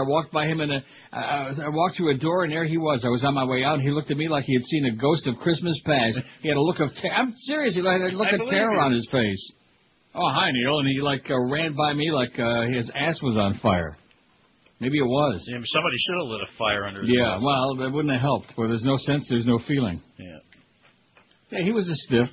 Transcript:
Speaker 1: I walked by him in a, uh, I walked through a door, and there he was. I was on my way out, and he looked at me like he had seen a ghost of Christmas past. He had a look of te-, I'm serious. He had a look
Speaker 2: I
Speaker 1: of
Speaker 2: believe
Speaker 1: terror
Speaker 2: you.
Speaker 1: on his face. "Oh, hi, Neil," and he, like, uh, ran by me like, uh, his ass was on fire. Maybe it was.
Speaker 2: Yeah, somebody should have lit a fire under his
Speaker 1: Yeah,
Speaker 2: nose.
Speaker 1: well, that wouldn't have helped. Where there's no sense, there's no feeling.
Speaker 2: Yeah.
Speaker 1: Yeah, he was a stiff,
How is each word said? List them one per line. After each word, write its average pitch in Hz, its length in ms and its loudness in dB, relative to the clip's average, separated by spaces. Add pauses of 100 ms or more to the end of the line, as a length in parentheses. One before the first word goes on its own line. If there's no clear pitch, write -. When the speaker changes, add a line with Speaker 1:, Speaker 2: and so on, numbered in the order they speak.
Speaker 1:
I 135 80 0
walked 156 240 0
by 151 140 0
him 160 120 -2
in 147 120 -2
a, 139 60 -2 (360)
uh, 135 400 -4
I 139 160 -6
walked 165 260 0
through 170 140 2
a 135 80 4
door, 170 280 2
and 156 60 -2
there 165 140 -2
he 160 140 0
was. 147 260 0
I 123 40 2
was 120 140 2
on 139 120 2
my 135 100 2
way 127 180 0
out, 147 120 2
and 135 80 0
he 139 80 2
looked 147 180 -2
at 143 80 0
me 156 100 -2
like 147 180 0
he 139 100 0
had 123 80 2
seen 151 220 0
a 117 100 0
ghost 143 320 2
of 120 100 -2
Christmas 170 480 -2
past. 117 320 2 (240)
He 160 80 -4
had 147 80 2
a 139 40 4
look 170 180 2
of 147 100 0 (100)
te-, 175 120 -4
I'm 233 200 0 (140)
serious. 277 300 -2
He 180 100 0
had 185 160 2
a 185 160 0
look 190 100 0
Speaker 2:
I 202 40 2
Speaker 1:
of 208 80 2
Speaker 2:
believe 233 140 -2
Speaker 1:
terror - 200 2
Speaker 2:
you. 185 80 2
Speaker 1:
on 139 100 4
his 117 200 0
face. 107 420 0 (640)
"Oh, 170 180 0
hi, 175 180 2
Neil," 131 280 0
and 139 80 0
he, 135 140 0
like, 139 280 -2
uh, 135 100 2
ran 147 360 -2
by 147 180 0
me 147 180 0
like, 127 280 -2
uh, 117 220 0 (120)
his 117 220 -4
ass 151 260 -2
was 120 160 0
on 98 220 0
fire. 87 400 0 (800)
Maybe 135 180 -2
it 139 80 2
was. 123 420 0
Speaker 2:
Yeah, 123 180 -10
somebody 156 300 -2 (120)
should 180 160 -4
have 139 40 -6
lit 110 140 -6
a - 160 -12
fire 104 300 0
under 98 140 -10
his 113 120 0
Speaker 1:
Yeah, 117 240 2
Speaker 2:
nose. 107 80 -2
Speaker 1:
well, 135 300 0 (100)
that 131 60 -2
wouldn't 147 220 0
have 123 80 0
helped. 131 340 0
Where 113 120 0
there's 113 160 0
no 135 140 2
sense, 143 320 -2
there's 117 160 2
no 117 220 4
feeling. 120 340 -2 (160)
Speaker 2:
Yeah. 87 200 -18 (1120)
Speaker 1:
Yeah, 196 120 -2
he 190 80 2
was 202 180 0
a 160 60 -2 (100)
stiff, 123 280 4